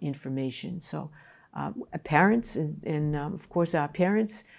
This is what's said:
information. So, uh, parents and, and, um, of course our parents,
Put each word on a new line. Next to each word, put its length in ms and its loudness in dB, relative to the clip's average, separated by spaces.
information. 800 -4
So, 300 -6
uh, 180 -4
parents 540 4
and, 260 -4
and, 320 0
um, 180 -4
of 140 -12
course 260 2
our 140 2
parents, 560 0